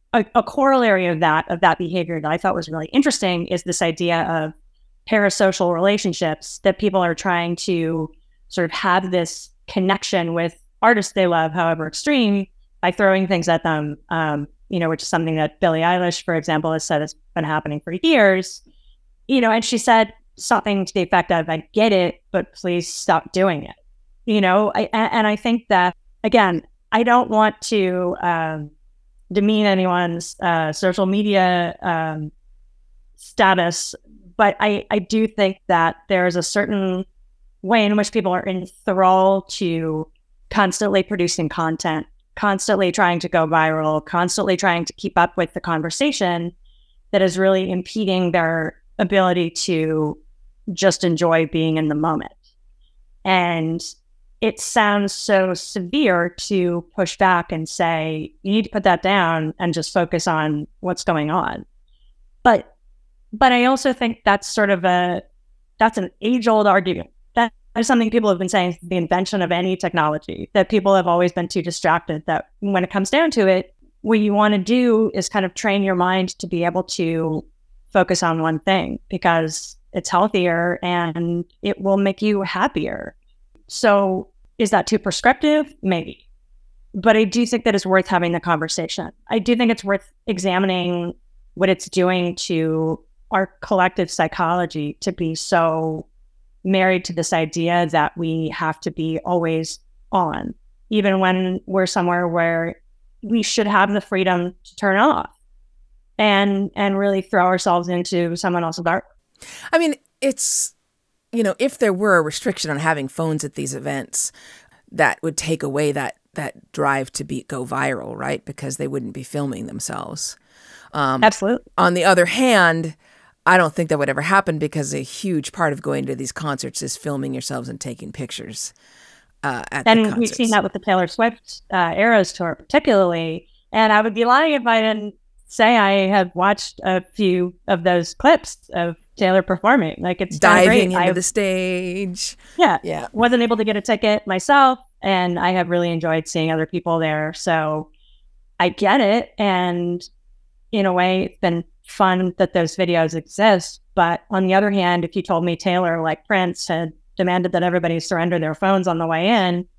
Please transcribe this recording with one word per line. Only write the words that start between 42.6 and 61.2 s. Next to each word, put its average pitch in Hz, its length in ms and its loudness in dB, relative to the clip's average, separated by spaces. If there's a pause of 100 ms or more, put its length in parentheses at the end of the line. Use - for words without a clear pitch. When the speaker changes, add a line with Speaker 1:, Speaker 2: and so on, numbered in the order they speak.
Speaker 1:
trying 175 280 2
to 175 100 -6
go 160 180 2
viral, 156 580 0
constantly 180 520 0
trying 170 280 0
to - 80 -12
keep - 240 -4
up 170 200 2
with 170 160 -2
the - 80 -8
conversation 175 920 -2 (580)
that 196 100 4
is 180 160 2
really 190 340 2
impeding 185 600 -2
their 165 440 -2 (240)
ability 180 500 2
to 156 680 -2 (560)
just 185 300 2
enjoy 165 440 2
being 160 300 0
in 156 100 0
the 151 80 0
moment. 156 380 -2 (920)
And 175 580 0 (600)
it 220 160 -2
sounds 208 540 0
so 190 400 2
severe 175 840 -2
to 175 560 -2
push - 240 -4
back 180 360 2
and 160 140 -6
say, 160 640 -4 (100)
"You 196 80 -4
need 214 140 2
to - 40 -16
put 202 140 -4
that 180 180 4
down 165 560 0
and 175 160 -2
just 160 200 -6
focus 170 340 0
on 156 400 -2 (140)
what's 175 240 -6
going 156 260 0